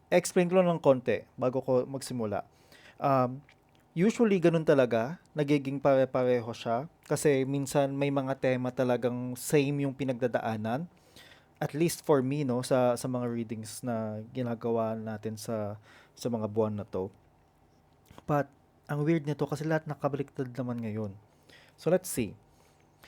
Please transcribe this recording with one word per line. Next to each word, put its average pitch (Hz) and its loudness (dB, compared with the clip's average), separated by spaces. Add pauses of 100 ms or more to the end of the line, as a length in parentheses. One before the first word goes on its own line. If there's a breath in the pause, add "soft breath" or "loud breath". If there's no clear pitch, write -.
(120)
explain 175 2
ko 190 4
lang 180 6
ng 165 0
konti 127 4 (160)
bago 127 0
ko 127 2
magsimula. 123 -6 (560 loud breath)
Um, 131 2 (560)
usually, 202 4
ganun 165 4
talaga. 127 4 (160)
Nagiging 143 0
pare-pareho 127 2
siya. 120 -4 (180)
Kasi 143 2
minsan 139 0
may 139 -2
mga 135 -2
tema 127 0
talagang 123 0
same 143 0
yung 139 -2
pinagdadaanan. 117 -2 (720 loud breath)
At - -4
least 160 -2
for 143 4
me, 139 -2
no, 123 0
sa, 123 2
sa 123 -6
mga 123 -4
readings 113 -8
na 110 -6
ginagawa 117 -2
natin 110 -8
sa, 107 -6 (320 soft breath)
sa - -6
mga 113 -4
buwan 107 0
na 98 -8
to. 95 -4 (1200)
But, 143 2 (400)
ang 147 -4
weird 156 0
nito 143 -4
kasi 151 -6
lahat 160 -2
nakabaliktad 139 -6
naman 120 -6
ngayon. 107 -4 (720 soft breath)
So, - -2
let's 180 0
see. 113 -4 (720 soft breath)